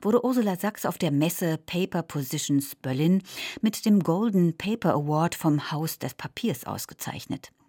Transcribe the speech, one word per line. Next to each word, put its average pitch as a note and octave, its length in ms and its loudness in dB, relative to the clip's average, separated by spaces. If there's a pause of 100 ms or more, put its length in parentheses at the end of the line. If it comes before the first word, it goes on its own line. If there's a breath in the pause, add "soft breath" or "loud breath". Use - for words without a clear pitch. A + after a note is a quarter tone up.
wurde A#3 220 4
Ursula B3 320 2
Sachs G3+ 300 -4
auf - 120 -2
der E3 140 0
Messe D#3+ 460 2
Paper F3 460 -2
Positions C#3+ 720 -2
Berlin D#3 460 2 (400 loud breath)
mit A3 240 -2
dem G#3 160 6
Golden F3 560 2
Paper G3+ 360 0
Award D3+ 420 2
vom D3+ 360 0
Haus D#3 280 -4
des - 140 -6
Papiers - 520 -6
ausgezeichnet. - 840 -10 (180)